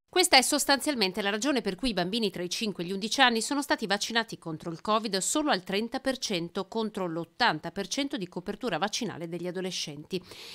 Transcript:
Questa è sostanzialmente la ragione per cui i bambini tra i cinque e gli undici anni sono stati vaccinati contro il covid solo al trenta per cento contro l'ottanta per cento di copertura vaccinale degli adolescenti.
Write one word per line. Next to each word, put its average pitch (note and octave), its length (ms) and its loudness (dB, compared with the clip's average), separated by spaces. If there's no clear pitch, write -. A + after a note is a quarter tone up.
Questa F#4 220 6
è C4 60 10
sostanzialmente B3 800 2
la G3+ 80 0
ragione A#3 320 2
per F#3+ 140 -2
cui B3 160 0
i - 20 -4
bambini F#3 380 0
tra F3 120 -6
i F3+ 60 -6
cinque G3+ 340 -4
e E3 40 -6
gli F3+ 40 -4
undici G3 300 0
anni A#3 180 6
sono C4+ 220 0
stati C#4 260 0
vaccinati G#3+ 500 0
contro D#3+ 320 -8
il E3 120 -8
covid G#3+ 380 0
solo D4+ 320 2
al F#3 120 2
trenta A3+ 380 -2
per C4+ 160 0
cento F#3 500 -2
contro G#3+ 400 -2
l'ottanta E3 640 0
per G3 160 -6
cento C#4+ 300 -2
di F#3 100 -4
copertura G3+ 500 -4
vaccinale E3 520 -4
degli E3+ 180 -6
adolescenti. F3 760 -6